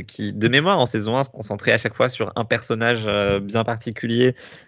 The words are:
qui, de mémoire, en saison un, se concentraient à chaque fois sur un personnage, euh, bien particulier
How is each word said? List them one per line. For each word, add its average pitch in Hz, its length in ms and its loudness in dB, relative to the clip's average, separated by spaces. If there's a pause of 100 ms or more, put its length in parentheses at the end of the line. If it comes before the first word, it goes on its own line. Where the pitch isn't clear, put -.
qui, 104 260 -4
de 104 160 2
mémoire, 160 300 4
en 127 80 4
saison 110 300 0
un, 135 80 2
se - 60 -8
concentraient 107 420 -2
à 113 60 4
chaque 113 180 -4
fois 123 120 2
sur 113 280 -4
un 101 80 -2
personnage, 117 640 0
euh, 101 340 2
bien 104 240 -2
particulier 117 720 0 (320)